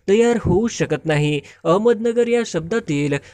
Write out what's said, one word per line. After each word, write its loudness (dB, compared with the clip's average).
तयार 4
होऊ 0
शकत -4
नाही? 0
अहमदनगर 2
या 0
शब्दातील -4